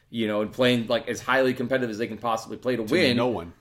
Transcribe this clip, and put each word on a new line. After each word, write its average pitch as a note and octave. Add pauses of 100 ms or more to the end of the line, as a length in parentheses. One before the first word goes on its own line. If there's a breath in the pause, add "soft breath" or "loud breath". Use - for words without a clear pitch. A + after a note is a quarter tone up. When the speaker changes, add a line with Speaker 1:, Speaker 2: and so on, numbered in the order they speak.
(120)
Speaker 1:
you A2+
know, G#2
and G#2
playing, B2
like, A2+
as A2+
highly B2+
competitive B2
as G#2
they A2+
can G#2
possibly A2+
play B2
to A2+
Speaker 2:
To G#2+
Speaker 1:
win. C#3
Speaker 2:
no A#2+
one. F2